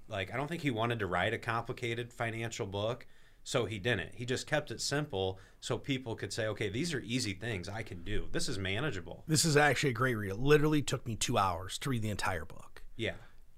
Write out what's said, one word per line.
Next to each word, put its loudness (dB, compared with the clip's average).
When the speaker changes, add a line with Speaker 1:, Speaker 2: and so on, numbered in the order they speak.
Speaker 1:
like, -4
I -2
don't -2
think -6
he 2
wanted 2
to 2
write 2
a -2
complicated -2
financial -4
book, -2
so 2
he -6
didn't. 0
He -6
just -2
kept 0
it -6
simple 0
so -2
people -2
could -6
say, -2
"Okay, -2
these -2
are -2
easy -2
things -4
I -6
can -8
do. 0
This 2
is -2
manageable." -2
Speaker 2:
This 6
is 4
actually 6
a 0
great 2
read. -2
It -4
literally 8
took -2
me -2
two 2
hours 2
to -4
read 0
the 0
entire -2
book. -12
Speaker 1:
Yeah. -2